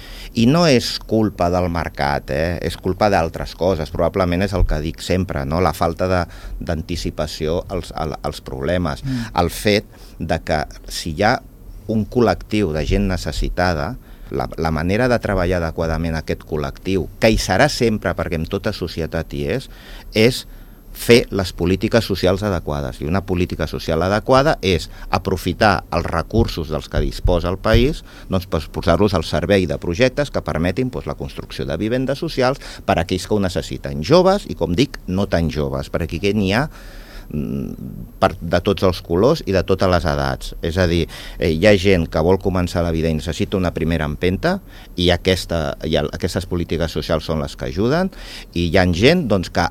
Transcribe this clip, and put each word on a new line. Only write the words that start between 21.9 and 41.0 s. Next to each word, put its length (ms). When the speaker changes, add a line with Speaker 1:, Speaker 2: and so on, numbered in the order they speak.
Speaker 1:
socials 400
adequades. 560
I 80
una 160
política 400
social 400
adequada 560
és 240
aprofitar 720
els 140
recursos 640
dels 180
que 140
disposa 480
el 80
país, 460
doncs, 160
per 160
posar-los 460
al 80
servei 400
de 160
projectes 480
que 160
permetin, 480
doncs, 160
la 80
construcció 480
de 100
vivendes 460
socials 400
per 100
a 80
aquells 220
que 80
ho 80
necessiten, 640
joves 420
i, 60
com 240
dic, 280
no 200
tan 240
joves, 400
perquè 320
aquí 100
n'hi 220
ha, 140
mm, 640
per, 200
de 240
tots 220
els 180
colors 420
i 60
de 140
totes 240
les 180
edats. 540
És 160
a 80
dir, 200